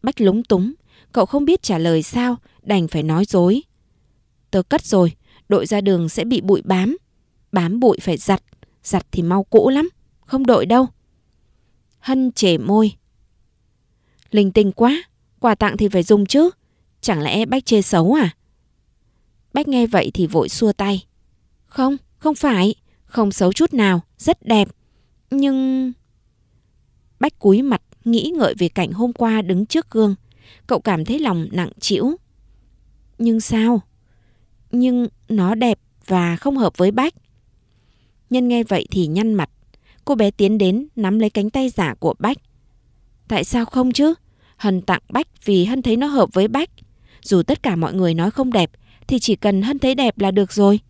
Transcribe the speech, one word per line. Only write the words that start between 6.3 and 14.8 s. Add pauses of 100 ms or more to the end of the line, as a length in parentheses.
bụi
bám. (560)
Bám
bụi
phải
giặt, (400)
giặt
thì
mau
cũ
lắm." (380)
Không
đội
đâu. (1120)
Hân
chề
môi. (1400)
Linh
tinh
quá, (380)